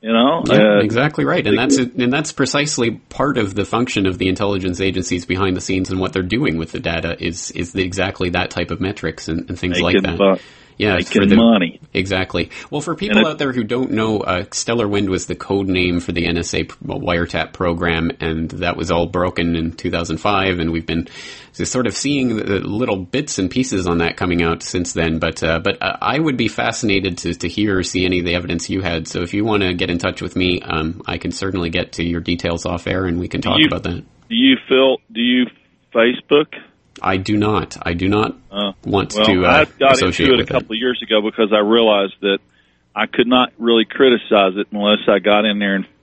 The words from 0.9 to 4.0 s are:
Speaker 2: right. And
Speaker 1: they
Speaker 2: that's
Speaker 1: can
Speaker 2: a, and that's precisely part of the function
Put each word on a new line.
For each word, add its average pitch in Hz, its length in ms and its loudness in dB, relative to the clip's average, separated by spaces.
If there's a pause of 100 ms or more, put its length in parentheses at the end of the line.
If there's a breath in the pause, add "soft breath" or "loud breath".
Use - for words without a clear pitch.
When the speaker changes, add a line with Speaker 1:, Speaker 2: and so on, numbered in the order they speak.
Speaker 2:
right. 151 220 0
And 104 120 4
Speaker 1:
they - 20 2
Speaker 2:
that's 135 180 2
Speaker 1:
can 123 220 -2
Speaker 2:
a, 123 40 4
and 123 80 2
that's 147 200 -2
precisely 139 600 0
part 127 460 -2
of 101 160 -2
the 101 100 0
function 113 420 0